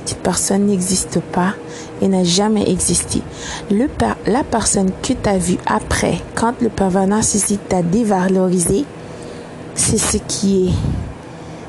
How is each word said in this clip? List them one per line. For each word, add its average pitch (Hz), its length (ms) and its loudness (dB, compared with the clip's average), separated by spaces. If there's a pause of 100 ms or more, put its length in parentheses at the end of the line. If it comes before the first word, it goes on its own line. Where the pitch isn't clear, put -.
Cette - 140 -8
personne 196 480 2
n'existe 185 540 0
pas 180 340 0 (460)
et 196 80 2
n'a 185 160 4
jamais 196 440 2
existé. - 540 0 (480)
Le 220 160 2
per-, 226 300 0 (100)
la 240 160 2
personne 208 480 2 (120)
que 269 100 -2
t'as 208 260 2
vue 175 280 0
après, - 520 0 (160)
quand 233 260 0
le 233 80 2
pervers 190 380 2
narcissique 208 640 0
t'a 180 140 2
dévalorisé, 185 1000 2 (920)
c'est - 240 0
ce - 180 0
qui 190 520 2 (1000)